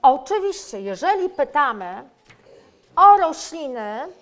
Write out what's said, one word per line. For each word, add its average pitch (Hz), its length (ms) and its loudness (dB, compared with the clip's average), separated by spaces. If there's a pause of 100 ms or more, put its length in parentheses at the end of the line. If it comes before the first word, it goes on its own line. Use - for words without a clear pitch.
Oczywiście, 285 760 0
jeżeli 330 500 -4
pytamy 240 760 -4 (880)
o 403 200 10
rośliny 285 920 -6 (160)